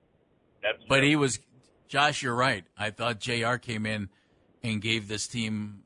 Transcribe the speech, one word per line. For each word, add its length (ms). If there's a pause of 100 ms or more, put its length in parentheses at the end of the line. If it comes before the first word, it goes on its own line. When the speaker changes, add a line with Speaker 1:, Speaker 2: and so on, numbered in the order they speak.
(640)
Speaker 1:
That's 260
Speaker 2:
But 120
Speaker 1:
true. 80
Speaker 2:
he 80
was, 220 (500)
Josh, 340
you're 120
right. 300 (120)
I 140
thought 300
J 220
R 160
came 280
in 220 (540)
and 180
gave 260
this 220
team 580